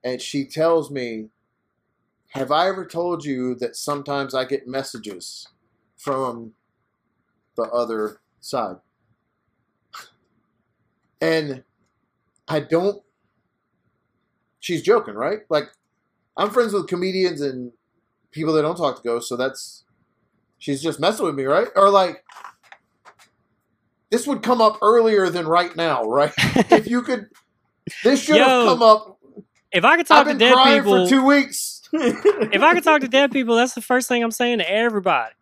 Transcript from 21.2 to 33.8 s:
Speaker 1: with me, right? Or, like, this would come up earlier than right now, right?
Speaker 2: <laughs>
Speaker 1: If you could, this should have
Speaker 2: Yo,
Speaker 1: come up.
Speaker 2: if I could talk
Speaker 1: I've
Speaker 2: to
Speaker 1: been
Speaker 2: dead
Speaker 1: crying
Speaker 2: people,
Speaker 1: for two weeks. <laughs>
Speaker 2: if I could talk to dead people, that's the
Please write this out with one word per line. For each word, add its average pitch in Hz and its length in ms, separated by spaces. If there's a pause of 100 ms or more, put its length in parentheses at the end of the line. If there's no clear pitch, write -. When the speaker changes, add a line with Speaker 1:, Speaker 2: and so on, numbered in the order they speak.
Speaker 1:
with 147 100
me, 135 100
right? 175 320
Or, 196 120
like, 185 360 (1900)
this 247 160
would 233 160
come 240 180
up 220 200
earlier 214 480
than 165 180
right 170 300
now, 151 260
right? 139 320
Speaker 2:
<laughs> - 40 (320)
Speaker 1:
If 220 160
you 240 160
could, 233 260 (720)
this 269 180
should 302 160
have 269 100 (180)
Speaker 2:
Yo, - 80
Speaker 1:
come 240 100
up. 214 360 (520)
Speaker 2:
if 175 140
I 247 100
could 339 120
talk 302 120
Speaker 1:
I've 277 60
Speaker 2:
to - 60
Speaker 1:
been 185 80
Speaker 2:
dead 247 140
Speaker 1:
crying 269 300
Speaker 2:
people, 190 220
Speaker 1:
for 180 40
two 262 160
weeks. - 600
<laughs> - 60
Speaker 2:
if 214 680
I 320 120
could 349 100
talk 302 180
to 262 60
dead 269 240
people, 233 240
that's 247 200
the 233 60